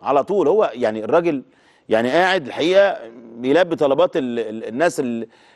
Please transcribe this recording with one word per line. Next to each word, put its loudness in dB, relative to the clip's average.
على 0
طول. 0
هو 2
يعني -2
الراجل 0
يعني 2
قاعد 2
الحقيقه 2
بيلبي 2
طلبات 2
ال-، -4
ال-، -8
الناس -2
ال-، -2